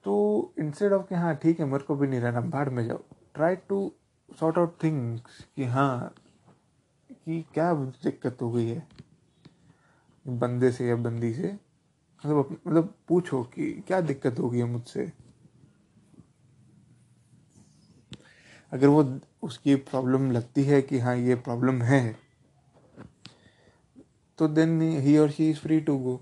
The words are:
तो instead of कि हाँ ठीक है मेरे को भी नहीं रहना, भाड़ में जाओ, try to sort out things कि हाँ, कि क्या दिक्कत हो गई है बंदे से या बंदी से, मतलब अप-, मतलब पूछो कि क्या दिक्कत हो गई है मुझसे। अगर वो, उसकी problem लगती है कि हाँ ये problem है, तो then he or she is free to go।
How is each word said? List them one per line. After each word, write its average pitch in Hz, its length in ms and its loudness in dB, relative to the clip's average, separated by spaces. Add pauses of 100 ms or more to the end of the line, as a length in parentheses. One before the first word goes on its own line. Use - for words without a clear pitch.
तो 208 560 0
instead 165 340 0
of 190 160 0
कि 190 60 -4
हाँ 170 200 0
ठीक 165 240 2
है 156 60 0
मेरे 135 180 -2
को 151 120 -2
भी 139 120 0
नहीं 131 120 -2
रहना, 120 220 -2
भाड़ 143 280 -4
में 120 180 -2
जाओ, - 160 -8 (360)
try 175 180 2 (140)
to 196 180 -2 (460)
sort 160 180 0
out 170 160 2
things 131 500 -4 (360)
कि 139 80 -6
हाँ, 127 500 -2 (1000)
कि 165 420 -8
क्या 170 200 0
दिक्कत 131 680 -4
हो 117 100 -4
गई 117 160 0
है 120 200 -8 (1400)
बंदे 123 440 0
से 123 160 -4
या 120 80 2
बंदी 117 380 -4
से, 175 200 -6 (720)
मतलब 151 120 2
अप-, 139 300 -4
मतलब 165 280 0 (120)
पूछो 160 360 0
कि - 440 -8
क्या 185 140 0
दिक्कत 135 380 -4
हो 127 100 -2
गई 120 80 -2
है 120 80 0
मुझसे। 120 460 -8 (3500)
अगर 139 140 4
वो, 139 320 4 (240)
उसकी 139 320 2
problem 131 560 0
लगती 120 320 0
है 139 180 4
कि 135 180 -2
हाँ 123 160 0
ये 123 200 2
problem 123 460 -2
है, 120 360 2 (2250)
तो 160 100 2
then 160 340 2 (240)
he 151 220 8
or 143 100 -4
she 156 180 2
is 151 120 -12
free 156 220 2
to 135 160 0
go। 127 160 -4